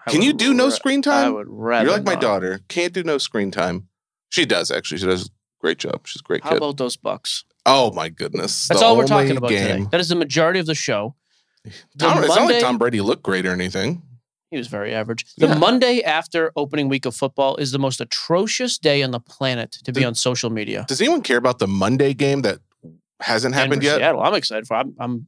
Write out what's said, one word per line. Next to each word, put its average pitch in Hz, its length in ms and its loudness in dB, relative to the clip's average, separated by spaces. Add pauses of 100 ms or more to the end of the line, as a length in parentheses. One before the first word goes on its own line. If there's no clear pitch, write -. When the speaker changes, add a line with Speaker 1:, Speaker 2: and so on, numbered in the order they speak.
Speaker 1:
I 120 40 -2
Speaker 2:
can 156 100 4
you 262 80 6
Speaker 1:
would 294 80 2
Speaker 2:
do 247 160 4
no 254 120 4
Speaker 1:
ra-, 277 40 4
Speaker 2:
screen 269 320 0
time? 277 260 2
Speaker 1:
I - 40 2
would - 180 -8
rather 110 380 0
Speaker 2:
You're 190 100 2
like 196 80 -4
my 190 80 2
Speaker 1:
not. - 80 -2
Speaker 2:
daughter. 95 480 0
Can't 175 240 -2
do 180 100 -4
no 160 140 0
screen 104 340 -4
time. 90 380 -4 (400)
She 170 160 2
does, 87 260 0
actually. 78 280 -4
She 92 80 0
does 92 180 0
a - 40 -16 (300)
great - 200 0
job. - 280 -6
She's - 140 -14
a - 20 -20
great - 220 -4
Speaker 1:
How 151 60 -2
Speaker 2:
kid. 160 80 2
Speaker 1:
about 143 180 -4
those 123 180 -4
Bucks? - 480 -8 (220)
Speaker 2:
Oh, 127 260 6
my 82 160 -4
goodness. 82 640 -6
Speaker 1:
That's 185 100 0
Speaker 2:
The 220 60 6
Speaker 1:
all 226 100 6
we're 247 80 4
Speaker 2:
only 135 60 0
Speaker 1:
talking 139 260 2
about 120 140 -2
Speaker 2:
game. 101 180 0
Speaker 1:
today. - 240 -2
That 170 80 0
is 175 80 -2
the 175 80 0
majority 165 460 0
of 165 40 -6
the 156 100 -2
show. 113 400 -4 (500)
The 110 60 -18 (260)
Speaker 2:
Tom, 165 220 2
it's 147 100 2
not 180 100 6
Speaker 1:
Monday 277 140 4
Speaker 2:
like 240 100 4
Tom 123 140 0
Brady 117 240 0
looked 113 220 -2
great 92 220 0
or 92 60 0
anything. 95 500 -2 (500)
Speaker 1:
He 160 60 -6
was 120 100 -8
very 107 260 -8
average. 113 320 -6 (120)
The 156 100 4
Speaker 2:
Yeah. 151 100 2
Speaker 1:
Monday 240 460 4
after 160 520 -2
opening 147 320 -2
week 135 180 -2
of 123 100 -4
football 135 420 0
is 143 140 -4
the 135 80 -2
most 135 200 -2
atrocious 202 760 -2
day 143 240 4
on 135 100 -2
the 123 80 -4
planet 123 520 -4 (120)
to 139 80 -6
be 131 100 -2
Speaker 2:
Does 127 60 4
Speaker 1:
on 117 80 -2
social 123 340 -2
media. 107 380 -6
Speaker 2:
Does 135 140 -4
anyone 285 220 2
care 123 140 2
about 123 220 2
the 101 80 2
Monday 120 460 2
game 139 300 0
that 101 160 -2 (600)
hasn't 120 320 -2
Speaker 1:
Denver, 139 100 2
Speaker 2:
happened 139 200 0
yet? 147 140 4
Speaker 1:
Seattle. 139 240 2
I'm 165 140 2
excited 113 320 -6
for. 110 80 -2
I'm, 135 240 -4
I'm, 123 280 -6